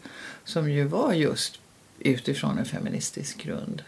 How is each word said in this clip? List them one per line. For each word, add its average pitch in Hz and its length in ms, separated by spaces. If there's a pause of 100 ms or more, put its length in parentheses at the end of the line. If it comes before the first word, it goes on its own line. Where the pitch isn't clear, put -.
(440)
Som 151 260
ju 143 140
var 202 280
just - 460 (500)
utifrån 139 500
en - 60
feministisk - 800
grund. - 460